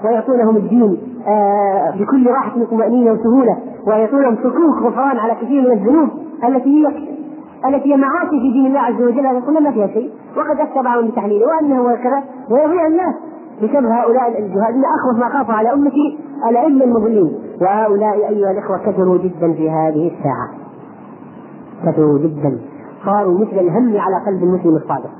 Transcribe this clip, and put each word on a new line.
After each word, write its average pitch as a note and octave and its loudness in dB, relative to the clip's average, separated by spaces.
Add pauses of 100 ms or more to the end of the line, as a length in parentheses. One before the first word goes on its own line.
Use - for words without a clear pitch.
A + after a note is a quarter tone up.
ويعطونهم A3+ 2
الدين، G#3 2 (300)
آه، G3+ 2
بكل A#3+ 2
راحة A#3+ 0
وطمأنينة A3+ 2
وسهولة، A3+ 2 (300)
ويعطونهم A3 2
صكوك C4 2
غفران B3 0
على A3 -2
كثير C4+ 0
من B3 4
الذنوب A#3 2 (380)
التي C#4 2
هي، - - (840)
التي C#4 0
هي C4+ 4
معاصي D#4 0
في C4+ 0
دين C4+ 4
الله C4+ 0
عز A#3 0
وجل، B3 2
هذا B3+ 0
كله D4 0
ما D4 2
فيها G#3 0
شيء، A#3+ -4 (260)
وقد D4 -2
أفتى C4+ -2
بعضهم A#3+ 0
بتحليله G#3 0
وأنه C#4+ 0
هكذا B3+ -2 (280)
ويضيع D#4 2
الناس E4 0 (480)
بسبب B3+ 2
هؤلاء A#3 2
الجهال. G#3 -2
إن C4 2 (160)
أخوف A#3+ 0
ما A#3+ 0
خاف A#3 -2
على A3 2
أمتي C#4+ 0 (300)
الأئمة C4 4
المضلين، A3 4 (300)
وهؤلاء G#3 2
أيها G3+ 0
الإخوة F#3+ -4
كثروا F#3 2
جدا E3+ -2
في D#3 -2
هذه D#3+ 0
الساعة، C3 -4 (1400)
كثروا D3+ 2
جدا، D3 -2 (480)
صاروا G3 0
مثل G#3 -2
الهم G3+ 0
على F#3 -2
قلب F#3 -2
المسلم F3 2
الصادق D3 -6 (100)